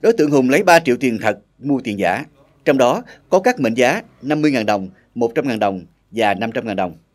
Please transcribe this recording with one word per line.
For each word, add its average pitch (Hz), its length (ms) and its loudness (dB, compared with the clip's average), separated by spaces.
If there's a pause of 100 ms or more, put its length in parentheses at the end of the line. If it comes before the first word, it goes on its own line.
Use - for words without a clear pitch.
đối 226 120 2
tượng 151 180 2
Hùng 131 180 2
lấy 156 140 2
ba 175 160 6
triệu 127 180 0
tiền 120 240 -2
thật 107 180 -2 (200)
mua 135 240 -2
tiền 101 160 -6
giả, 98 260 -2 (400)
trong 143 120 2
đó 135 260 2 (260)
có 185 100 2
các 247 200 0
mệnh 131 140 0
giá 156 280 0 (200)
năm 151 200 -2
mươi 151 100 2
ngàn 117 140 -2
đồng, 98 240 -2 (260)
một 117 200 -2
trăm 139 120 -2
ngàn 113 120 -4
đồng 95 260 -4 (260)
và 104 220 0
năm 113 180 -4
trăm 117 160 -6
ngàn 101 80 -6
đồng. 92 200 -4 (200)